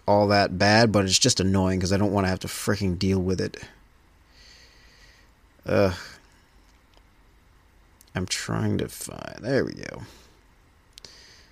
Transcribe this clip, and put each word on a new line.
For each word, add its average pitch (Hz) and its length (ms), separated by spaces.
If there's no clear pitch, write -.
all 104 200
that 101 320
bad, 107 320
but 101 120
it's 95 140
just - 220
annoying 95 400
'cause 92 120
I 98 60
don't 101 140
wanna 98 160
have 92 140
to - 60
freaking 98 520
deal 95 200
with 90 220
it. - 160
Ugh. 95 300
I'm 92 140
trying 107 500
to - 100
find, 50 540
there 123 240
we 50 80
go. 50 300